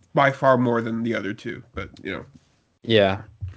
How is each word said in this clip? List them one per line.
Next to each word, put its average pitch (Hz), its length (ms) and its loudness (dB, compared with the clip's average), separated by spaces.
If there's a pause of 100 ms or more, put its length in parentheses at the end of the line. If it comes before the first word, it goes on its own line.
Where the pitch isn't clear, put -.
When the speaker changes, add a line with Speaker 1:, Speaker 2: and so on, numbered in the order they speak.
(140)
Speaker 1:
by 139 180 4
far 135 260 4
more 120 220 0
than 113 240 -4
the 113 100 -2
other 104 180 -4
two. 107 300 -12 (120)
But, 95 160 -10 (120)
you 95 100 -8
know. 73 120 -10 (580)
Speaker 2:
Yeah. 104 400 2 (340)